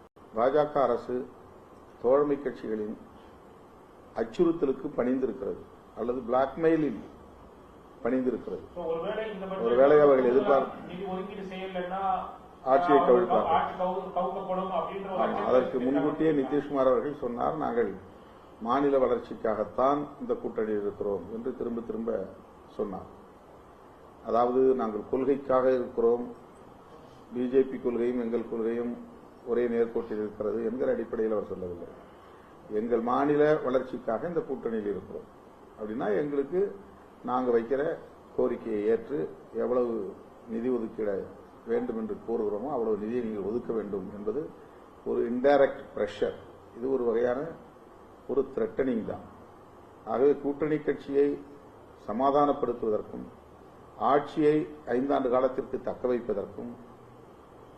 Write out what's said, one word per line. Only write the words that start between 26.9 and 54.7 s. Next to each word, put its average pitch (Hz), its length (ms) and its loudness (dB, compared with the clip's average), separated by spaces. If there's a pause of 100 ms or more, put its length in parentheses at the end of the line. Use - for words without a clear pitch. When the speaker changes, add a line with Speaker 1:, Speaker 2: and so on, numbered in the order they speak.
Speaker 1:
பி 123 140 -2
ஜே 131 140 6
பி 131 160 -2
கொள்கையும் 120 420 -2
எங்கள் 113 300 -2
கொள்கையும் 117 460 -4 (500)
ஒரே 120 220 2
நேர்கோட்டில் 117 500 0
இருக்கிறது" 107 460 -2
என்கிற 127 280 0
அடிப்படையில் 113 420 -2
அவர் 101 120 -2
சொல்லவில்லை. 90 400 -8 (840)
"எங்கள் 113 300 0
மாநில 147 540 4
வளர்ச்சிக்காக 127 720 -2
இந்த 165 120 -2
கூட்டணியில் 113 560 -4
இருக்கிறோம்" - 320 -12 (520)
அப்படின்னா, 139 360 -2
எங்களுக்கு 147 640 -2 (440)
நாங்க 123 340 2
வைக்கிற 135 400 -2 (380)
கோரிக்கையை 113 500 -2
ஏற்று 127 440 0 (240)
எவ்வளவு 117 600 0 (340)
நிதி 113 200 -4
ஒதுக்கீட 107 560 -2 (420)
வேண்டும் 120 300 -2
என்று 107 200 -4 (120)
கோருகிறோமோ 110 420 -2
அவ்வளவு 127 260 0
நிதியை 113 280 -4
நீங்கள் 101 260 -4
ஒதுக்க 120 220 -4
வேண்டும் 101 440 -4
என்பது 113 340 -4 (560)
ஒரு 120 260 0
இன்டைரக்ட் 135 520 4 (100)
பிரஷர். - 400 -2 (420)
இது 127 160 -4
ஒரு 123 120 0
வகையான 123 420 0 (840)
ஒரு 131 260 0
த்ரெட்டனிங் 113 520 -2
தான். - 140 -8 (840)
ஆகவே 127 280 4
கூட்டணி 147 440 -2
கட்சியை 143 600 0 (680)
சமாதானப்படுத்துவதற்கும் 123 1160 2 (720)
ஆட்சியை 147 720 2 (180)